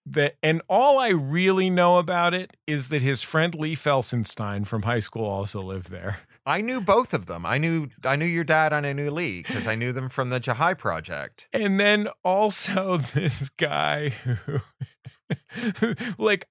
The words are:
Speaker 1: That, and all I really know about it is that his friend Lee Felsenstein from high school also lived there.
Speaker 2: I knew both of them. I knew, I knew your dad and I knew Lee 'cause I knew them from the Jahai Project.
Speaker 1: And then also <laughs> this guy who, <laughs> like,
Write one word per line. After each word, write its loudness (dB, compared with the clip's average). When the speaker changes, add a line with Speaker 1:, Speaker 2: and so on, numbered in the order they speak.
Speaker 1:
That, 0
and 2
all 6
I 2
really 2
know 6
about 2
it -6
is -4
that 0
his 2
friend 2
Lee -4
Felsenstein -2
from -2
high 0
school -4
also -4
lived -8
there. -8
Speaker 2:
I 0
knew -2
both 4
of -2
them. -8
I 2
knew, 0
I 2
knew -2
your -2
dad 4
and 0
I -2
knew -4
Lee -4
'cause -4
I 0
knew -2
them -6
from -2
the -2
Jahai 0
Project. -6
Speaker 1:
And 2
then 4
also 2
<laughs> -4
this 0
guy 0
who, -4
<laughs> -4
like, 2